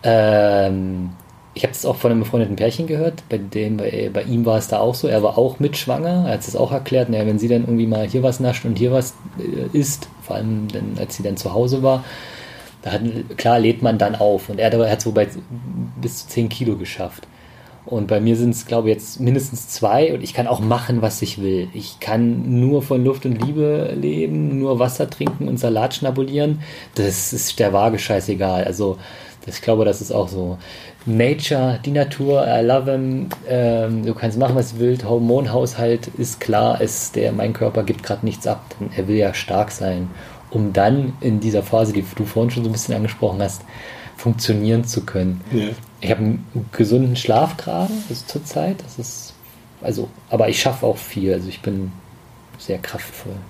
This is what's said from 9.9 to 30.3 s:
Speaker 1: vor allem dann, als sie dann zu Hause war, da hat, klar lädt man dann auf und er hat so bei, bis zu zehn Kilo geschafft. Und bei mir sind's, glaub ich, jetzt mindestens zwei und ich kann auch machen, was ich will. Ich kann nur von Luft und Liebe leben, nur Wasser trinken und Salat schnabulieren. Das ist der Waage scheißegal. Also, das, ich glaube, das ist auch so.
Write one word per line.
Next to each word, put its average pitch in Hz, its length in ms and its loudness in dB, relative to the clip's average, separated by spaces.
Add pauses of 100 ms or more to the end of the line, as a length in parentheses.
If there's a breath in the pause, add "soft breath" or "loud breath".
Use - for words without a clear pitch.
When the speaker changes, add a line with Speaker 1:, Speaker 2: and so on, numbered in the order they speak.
Speaker 1:
vor - 140 -6
allem 107 320 -2
dann, 104 300 -6
als - 180 -6
sie 92 60 -8
dann 98 160 -2
zu - 160 -4
Hause 123 280 2
war, 131 220 4 (760 loud breath)
da - 100 -6
hat, 104 80 0 (380)
klar 117 200 4
lädt 113 240 4
man 113 160 4
dann 104 180 2
auf 104 340 2
und 98 100 -4
er 113 300 4
hat 107 100 0
so 113 120 -2
bei, 104 160 4 (720)
bis 120 180 -6
zu - 100 -16
zehn 117 220 0
Kilo 113 260 -2
geschafft. 92 500 -10 (600 loud breath)
Und 107 220 -2
bei 104 120 4
mir 113 160 4
sind's, 117 300 0
glaub 113 200 2
ich, 110 80 4
jetzt - 260 -10
mindestens 131 480 0
zwei 131 440 2
und 127 100 -4
ich - 120 -10
kann 120 140 0
auch 123 100 2
machen, 117 440 2
was 110 200 -2
ich 104 180 -6
will. 95 320 0
Ich - 280 -12
kann 120 600 0
nur 139 220 4
von 131 220 2
Luft 135 220 0
und 117 200 0
Liebe 147 480 0
leben, 151 640 0
nur 135 220 0
Wasser 127 280 0
trinken - 380 -4
und 127 140 -2
Salat 113 340 0
schnabulieren. 143 680 0 (340 loud breath)
Das 98 360 0
ist - 280 -4
der 101 120 4
Waage 101 280 4
scheißegal. 95 640 0
Also, 92 340 -2 (460 loud breath)
das, - 120 -12
ich - 60 -12
glaube, 110 220 4
das 104 160 2
ist 104 100 -8
auch 107 160 0
so. 90 320 -4 (500 loud breath)